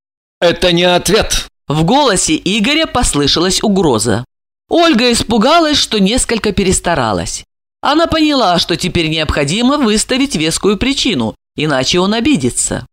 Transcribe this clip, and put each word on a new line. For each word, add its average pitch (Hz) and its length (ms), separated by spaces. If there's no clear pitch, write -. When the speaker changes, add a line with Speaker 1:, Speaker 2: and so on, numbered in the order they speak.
Speaker 1:
«Это 180 320
не 175 120
ответ!» 180 640
Speaker 2:
В 156 160
голосе 190 520
Игоря 269 500
послышалась 180 800
угроза. 120 640
Ольга 269 420
испугалась, 277 640
что - 220
несколько 220 520
перестаралась. 160 920
Она 311 260
поняла, 285 520
что - 160
теперь 170 320
необходимо 160 680
выставить 262 580
вескую 165 420
причину, 202 580
иначе 143 440
он 196 140
обидится. 233 800